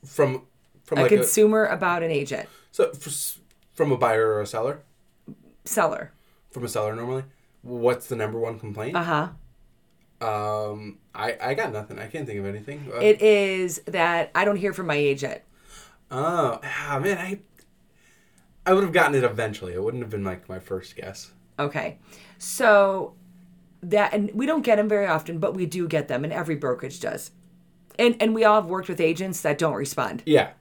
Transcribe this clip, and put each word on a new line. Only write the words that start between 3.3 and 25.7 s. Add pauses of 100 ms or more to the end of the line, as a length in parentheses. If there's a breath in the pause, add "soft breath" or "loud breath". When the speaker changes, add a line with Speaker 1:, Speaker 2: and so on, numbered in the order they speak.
Speaker 1:
from
a
buyer
or
a
seller? (800)
Speaker 2:
Seller. (400)
Speaker 1:
From
a
seller,
normally? (380 soft breath)
What's
the
number
one
complaint?
Speaker 2:
Uh-huh. (920)
Speaker 1:
Um, (160)
I,
I
got
nothing.
I
can't
think
of
anything.
Uh,
Speaker 2:
It
is
that
I
don't
hear
from
my
agent. (680 loud breath)
Speaker 1:
Oh,
ah,
man,
I, (1200 soft breath)
I
would
have
gotten
it
eventually.
It
wouldn't
have
been,
like,
my
first
guess. (260)
Speaker 2:
Okay. (400 loud breath)
So (680)
that,
and
we
don't
get
'em
very
often,
but
we
do